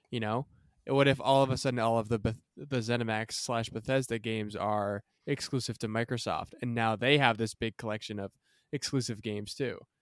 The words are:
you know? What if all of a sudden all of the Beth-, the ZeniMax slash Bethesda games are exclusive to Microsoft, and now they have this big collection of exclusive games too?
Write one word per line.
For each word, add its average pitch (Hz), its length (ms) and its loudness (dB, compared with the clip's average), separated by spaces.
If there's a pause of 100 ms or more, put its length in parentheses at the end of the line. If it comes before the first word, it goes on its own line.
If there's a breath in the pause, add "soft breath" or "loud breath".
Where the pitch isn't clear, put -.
(100)
you 123 100 -4
know? 113 260 0 (400)
What 139 220 6
if 135 120 4
all 135 220 6
of 135 80 2
a 127 60 0
sudden 123 240 0
all 113 180 4
of 107 100 -2
the 113 100 2
Beth-, 110 240 -2 (140)
the 143 200 -6
ZeniMax 113 560 0
slash 117 380 -2
Bethesda 127 480 0
games 107 360 -4
are 101 480 0 (240)
exclusive 135 520 -2
to 113 100 -4
Microsoft, 113 640 -2 (100)
and 120 120 -2
now 113 200 2
they 123 240 4
have 127 180 6
this 113 180 -2
big 113 220 -4
collection 107 440 -6
of 98 100 -6 (400)
exclusive 123 500 -2
games 104 340 -6
too? 127 240 -4 (240)